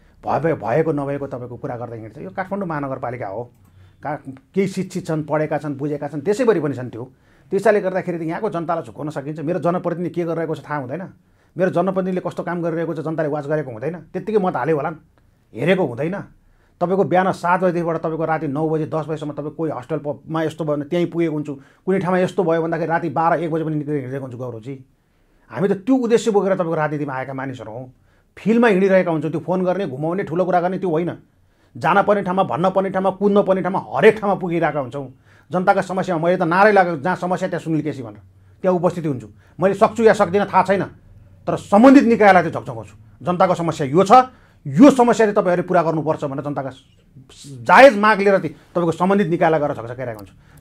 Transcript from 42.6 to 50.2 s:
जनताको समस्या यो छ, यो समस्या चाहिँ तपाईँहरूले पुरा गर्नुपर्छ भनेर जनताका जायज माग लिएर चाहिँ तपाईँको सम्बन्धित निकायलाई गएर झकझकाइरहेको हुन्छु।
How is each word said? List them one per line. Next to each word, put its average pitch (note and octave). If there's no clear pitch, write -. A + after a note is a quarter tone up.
जनताको F3+
समस्या D#3
यो D#3
छ, F#3+
यो E3
समस्या A#3
चाहिँ G#3
तपाईँहरूले F3+
पुरा F3+
गर्नुपर्छ D#3
भनेर C#3
जनताका C#3
जायज G#3
माग G#3
लिएर G3
चाहिँ D#3
तपाईँको -
सम्बन्धित F#3
निकायलाई D#3+
गएर C#3+
झकझकाइरहेको A#2
हुन्छु। G2